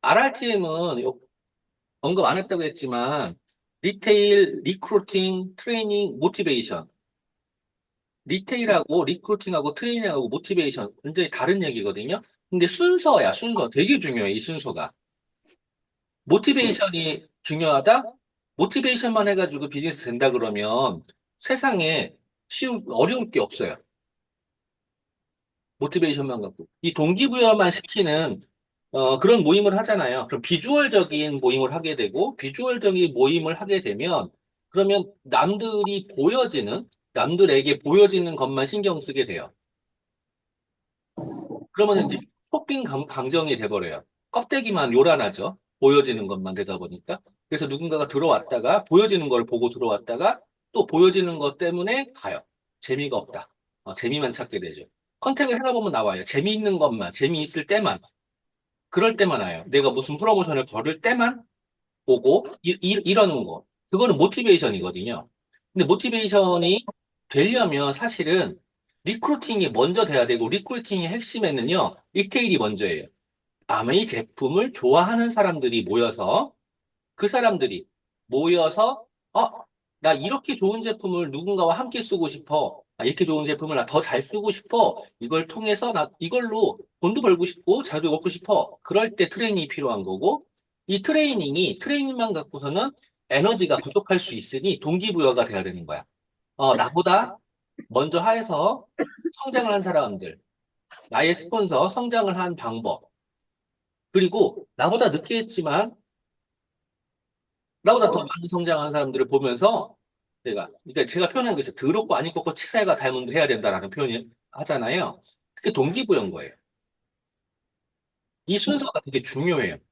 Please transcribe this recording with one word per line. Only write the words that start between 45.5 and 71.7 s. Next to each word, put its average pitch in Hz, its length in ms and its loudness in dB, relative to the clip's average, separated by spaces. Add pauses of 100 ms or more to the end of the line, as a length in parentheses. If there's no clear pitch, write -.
보여지는 135 480 4
것만 92 280 -6
되다 98 220 -6
보니까. 180 420 -10 (300)
그래서 151 180 -4
누군가가 151 400 -4
들어왔다가 147 800 0
보여지는 180 440 4
걸 120 160 2
보고 117 240 0
들어왔다가 117 680 -2 (320)
또 170 140 2
보여지는 180 520 4
것 143 200 -4
때문에 196 560 -2
가요. - 280 -10 (380)
재미가 131 380 -4
없다. - 320 -10 (340)
어, 95 100 -14
재미만 131 380 -4
찾게 113 280 -8
되죠. 85 240 -12 (360)
컨택을 262 400 0
하다 254 140 0
보면 220 180 -2
나와요. 101 320 -2
재미있는 196 560 -2
것만, 110 320 0
재미있을 151 560 -4
때만. 202 320 0 (880)
그럴 226 280 2
때만 185 240 2
와요. 85 260 -8
내가 139 240 4
무슨 131 260 -6
프로모션을 170 480 2
걸을 156 360 -6
때만 240 420 0 (640)
오고 131 420 4 (160)
이-, 180 180 0
이-, 196 240 0
이러는 180 380 4
거. - 220 -12 (240)
그거는 196 280 4
모티베이션이거든요. 151 1120 2 (440)
근데 180 120 2
모티베이션이 196 1000 2 (440)
되려면 151 640 2
사실은 180 640 -2 (440)
리크루팅이 220 640 -2
먼저 156 360 2
돼야 139 220 2
되고, 117 220 0
리크루팅의 202 600 -4
핵심에는요, 180 840 -2 (220)